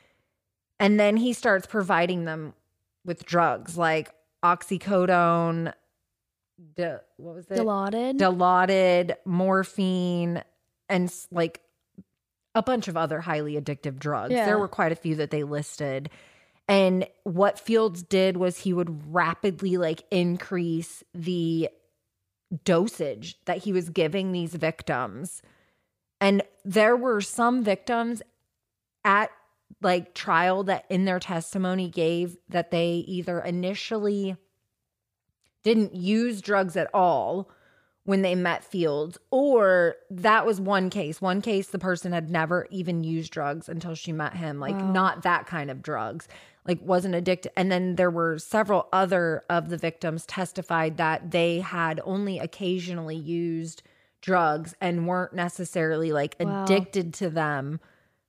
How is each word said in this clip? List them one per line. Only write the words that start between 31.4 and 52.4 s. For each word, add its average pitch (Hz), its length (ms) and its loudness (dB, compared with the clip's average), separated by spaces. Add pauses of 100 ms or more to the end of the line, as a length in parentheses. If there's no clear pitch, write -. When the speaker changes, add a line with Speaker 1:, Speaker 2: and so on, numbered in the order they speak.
Speaker 1:
gave 170 480 0 (100)
that 175 220 -2
they 170 360 0
either 175 340 -4
initially 196 960 -2 (1300)
didn't 214 320 2
use 208 460 0
drugs 190 360 0
at 165 180 0
all 175 560 2 (540)
when 196 180 2
they 180 140 2
met 175 260 0
Fields, 156 560 -2 (140)
or 202 640 6 (120)
that 214 380 4
was 208 140 0
one 190 300 0
case. 165 300 -6
One 190 220 0
case, 196 280 -2
the 202 100 -6
person 180 320 -2
had 165 180 -4
never 165 400 0
even 175 320 -2
used 160 300 -4
drugs 151 360 -6
until 165 280 -8
she 165 160 -10
met 156 240 -4
him, 151 240 -6
like, 196 160 -4
Speaker 2:
Wow. 190 160 -2
Speaker 1:
not 190 300 2
that 175 260 2
kind 143 240 -6
of 131 100 -12
drugs, 123 460 -6 (360)
like, 180 180 -2
wasn't 180 340 0
addicted. 175 400 -2
And 190 160 2
then 180 240 0
there 180 160 4
were 165 260 0
several 202 540 0
other 175 580 2
of 170 200 0
the 170 60 -4
victims 165 480 -4
testified 165 760 -2
that 160 340 -2
they 170 260 2
had 165 460 -2
only 190 340 -4
occasionally 175 800 -6